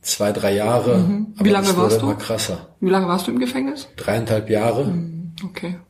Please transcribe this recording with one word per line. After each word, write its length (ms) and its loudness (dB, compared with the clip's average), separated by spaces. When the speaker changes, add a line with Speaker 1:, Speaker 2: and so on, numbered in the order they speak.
Speaker 1:
zwei, 300 -2
drei 240 0
Jahre. 420 2
Speaker 2:
Mhm. 280 2
Wie 60 -4
Speaker 1:
Aber 80 6
Speaker 2:
lange 180 4
Speaker 1:
das 80 4
wurde 140 2
Speaker 2:
warst 120 2
du? 40 0
Speaker 1:
immer 100 0
krasser. 520 -6
Speaker 2:
Wie 100 2
lange 160 2
warst 220 0
du 20 -4
im 80 0
Gefängnis? 480 -4
Speaker 1:
Dreieinhalb 540 -2
Jahre. 360 2
Speaker 2:
Mhm, 460 -4
okay. 320 -8